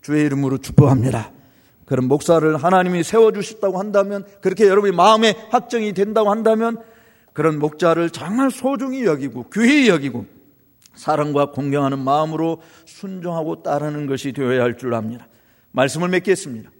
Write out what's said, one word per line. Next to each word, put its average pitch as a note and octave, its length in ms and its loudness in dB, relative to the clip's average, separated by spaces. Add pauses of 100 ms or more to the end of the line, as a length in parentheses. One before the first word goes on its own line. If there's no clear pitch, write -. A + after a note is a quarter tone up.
주의 D3+ 240 -2
이름으로 C#3 320 -2
축복합니다. B2+ 720 2 (540)
그런 B2+ 240 -2
목사를 D#3 480 2
하나님이 F3+ 460 2
세워주셨다고 G3+ 760 0
한다면, G3 460 -2 (160)
그렇게 F#3+ 260 2
여러분의 G3 300 4
마음에 A3 400 6 (140)
확정이 A#3 420 -2
된다고 G#3 380 0
한다면, A3 480 0 (560)
그런 D3+ 240 0
목자를 E3 500 0
정말 A#3 420 -2
소중히 C4 540 -4
여기고 C3 480 -4
귀히 A#3+ 360 4
여기고 C#3 360 -2 (720)
사랑과 D3 520 -2
공경하는 C#3 520 -2
마음으로 D#3 600 -2 (240)
순종하고 E3+ 800 -8
따르는 D3 440 -4
것이 C3+ 260 -6
되어야 B2+ 300 -2
할 A#2+ 140 -2
줄 A#2+ 180 -6
압니다. A2+ 320 -8 (440)
말씀을 C#3+ 380 -2
맺겠습니다. F3+ 720 -4